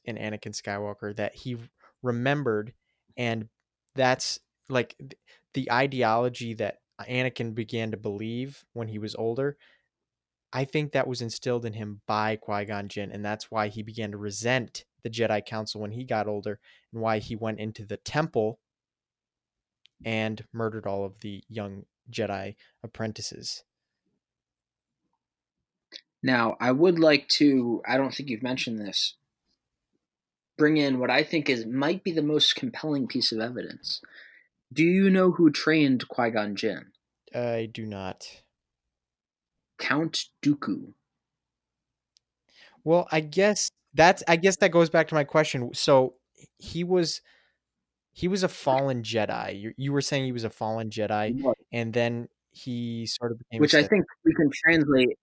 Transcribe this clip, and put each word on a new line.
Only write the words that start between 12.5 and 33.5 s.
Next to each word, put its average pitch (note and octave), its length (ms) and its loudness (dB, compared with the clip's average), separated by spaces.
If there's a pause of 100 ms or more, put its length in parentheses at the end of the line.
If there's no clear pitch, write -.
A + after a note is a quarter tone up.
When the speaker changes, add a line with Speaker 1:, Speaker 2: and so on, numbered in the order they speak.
Speaker 1:
Jinn, G2 220 -10
and G#2 140 -10
that's G#2 260 -6
why G#2+ 180 -2
he G#2+ 140 -10
began A2 300 -8
to G#2 40 -8
resent G#2 680 -4 (180)
the A#2+ 80 -8
Jedi A2 340 0
Council G#2+ 360 -8
when G#2 100 -8
he A#2+ 140 -10
got A2 240 -2
older, G#2 320 -6 (320)
and A2+ 100 -8
why A2 160 0
he G#2+ 160 -6
went A2 240 -6
into A2 260 -10
the G#2 140 -10
temple A#2+ 640 -2 (1400)
and A2 480 -4
murdered A2+ 340 -6
all G2 180 -4
of F#2+ 160 -12
the G2+ 280 -12
young G2+ 360 -10 (260)
Jedi G2+ 440 -6 (300)
apprentices. - 800 -10 (2500)
Speaker 2:
Now, A#2+ 380 2
I B2 120 4
would E3 260 6
like D#3 300 6
to, B2+ 580 4
I A#2+ 100 2
don't C3 160 0
think C#3+ 160 -8
you've A2+ 140 -6
mentioned B2 380 -4
this, - 340 -4 (1400)
bring D3+ 200 6
in C#3 220 2
what B2 120 0
I C3 120 4
think D3+ 260 -2
is, A#2+ 160 0
might C#3 380 -2
be G3 80 -4
the D#3+ 120 0
most D3+ 340 2
compelling C#3+ 500 -4
piece A#2 240 -2
of A2+ 80 -4
evidence. - 640 -8 (720)